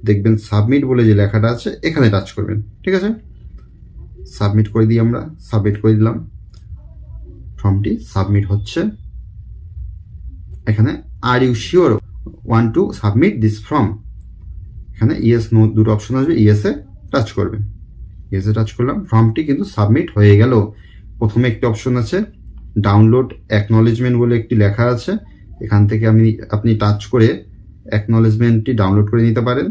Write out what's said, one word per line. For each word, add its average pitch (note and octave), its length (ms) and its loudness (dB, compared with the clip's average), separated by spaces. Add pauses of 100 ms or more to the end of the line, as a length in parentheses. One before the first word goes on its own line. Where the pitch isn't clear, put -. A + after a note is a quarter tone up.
দেখবেন G#2+ 260 4 (140)
সাবমিট A2+ 420 2
বলে A#2+ 180 2
যে G#2+ 120 6
লেখাটা G#2 340 0
আছে A#2+ 140 -8 (200)
এখানে D3+ 260 2
টাচ F#2+ 120 -2 (100)
করবেন, G2 220 -6 (240)
ঠিক F#3 160 -2
আছে? G3 100 -2 (1300)
সাবমিট G#2 360 2
করে A2 160 2
দিই A#2 160 2
আমরা, A#2 160 0 (280)
সাবমিট G#2 340 0
করে A2 160 4
দিলাম, A2 180 2 (1400)
ফর্মটি G2+ 320 0 (200)
সাবমিট G2 400 0
হচ্ছে। G#2 280 -4 (1900)
এখানে A2 220 2 (400)
are B2 140 2
you B2 80 0 (140)
sure E3 260 4 (580)
want A#2 240 4
to F3 60 2 (180)
submit A#2 340 2 (100)
this G#2+ 120 0 (120)
form? C3 200 0 (1040)
এখানে A2+ 220 0 (160)
yes A#2 140 2 (100)
no A2 60 6 (160)
দুটো A2 200 2
অপশন A2+ 240 -6
আসবে, D#3 220 0
ইয়েসে G#2 280 2 (420)
টাচ B2+ 160 0 (100)
করবেন। G#2 240 -4 (680)
ইয়েসে G2 280 -2
টাচ G#2+ 180 0
করলাম, C3 200 -2 (140)
ফর্মটি A2+ 380 2
কিন্তু C#3+ 160 -2 (100)
সাবমিট A2+ 420 2
হয়ে G#2 240 6
গেল। B2+ 120 4 (680)
প্রথমে A#2 340 0
একটি A2 180 -4
অপশন B2 320 -4
আছে E3+ 160 -4 (680)
ডাউনলোড A2 420 4 (220)
অ্যাকনোলেজমেন্ট A2+ 720 2
বলে A#2+ 180 2
একটি A2 140 -6 (100)
লেখা G2+ 200 0 (100)
আছে, A#2 180 -6 (520)
এখান G#2 260 2
থেকে A2 220 0
আমি, A2 140 6 (300)
আপনি A2+ 140 0 (120)
টাচ G#2 180 0 (120)
করে A#2 160 4 (640)
অ্যাকনোলেজমেন্টটি A2+ 800 2 (100)
ডাউনলোড G2+ 300 2
করে A#2 180 2
নিতে A#2 200 0
পারেন C#3 220 -2